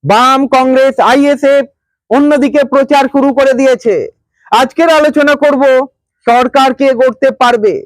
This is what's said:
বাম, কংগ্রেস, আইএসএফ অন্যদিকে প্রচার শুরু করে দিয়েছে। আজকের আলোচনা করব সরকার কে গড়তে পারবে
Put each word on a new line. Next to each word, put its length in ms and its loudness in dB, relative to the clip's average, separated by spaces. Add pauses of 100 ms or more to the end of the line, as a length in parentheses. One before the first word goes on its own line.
বাম, 440 2
কংগ্রেস, 480 0 (160)
আইএসএফ 540 0 (440)
অন্যদিকে 520 0 (120)
প্রচার 300 0 (100)
শুরু 200 0
করে 200 0
দিয়েছে। 420 -2 (560)
আজকের 380 0 (100)
আলোচনা 360 0
করব 280 0 (640)
সরকার 460 0
কে 200 -2
গড়তে 360 0 (120)
পারবে 320 0 (120)